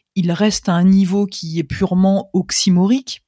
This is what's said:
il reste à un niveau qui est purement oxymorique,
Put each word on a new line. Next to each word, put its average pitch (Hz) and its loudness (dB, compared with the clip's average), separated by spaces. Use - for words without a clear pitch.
il 170 -2
reste 202 -2
à 185 0
un 170 2
niveau 190 2
qui 165 -8
est 165 -4
purement 190 0
oxymorique, 190 0